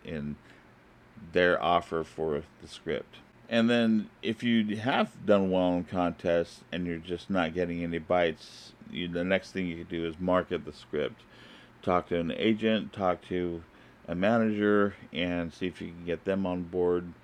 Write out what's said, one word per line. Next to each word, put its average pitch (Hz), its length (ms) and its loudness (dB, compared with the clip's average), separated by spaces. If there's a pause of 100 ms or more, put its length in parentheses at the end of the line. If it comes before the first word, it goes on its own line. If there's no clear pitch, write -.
in 73 300 -8 (1000)
their 90 280 6
offer 85 420 2
for 76 400 -4 (180)
the 80 60 -18
script. - 480 -8 (340)
And 117 180 4
then 113 440 2 (100)
if - 220 -4
you 110 340 2
have 131 480 -2
done 98 240 6
well 90 240 4
in 90 100 0
contests 85 880 0
and 87 140 -4
you're 85 120 -4
just 87 340 -6
not 82 240 0
getting 85 280 -2
any 85 140 -2
bites, 85 760 -2 (180)
you, 87 160 -6
the 87 160 -4
next 92 280 0
thing 95 140 -4
you 82 120 -6
can 85 100 -12
do 85 180 -4
is 82 140 -6
market 90 460 0
the 76 60 -12
script. - 520 -6 (580)
Talk 90 280 0
to 85 100 0
an 85 120 -2
agent, 110 640 0
talk 90 360 0
to 87 340 -2 (440)
a 85 60 -4
manager, 104 800 2 (180)
and 87 400 -2
see - 140 -6
if 90 160 -6
you 87 60 -8
can 85 180 -14
get 85 200 -4
them 95 200 0
on 90 180 -2
board 87 480 0 (120)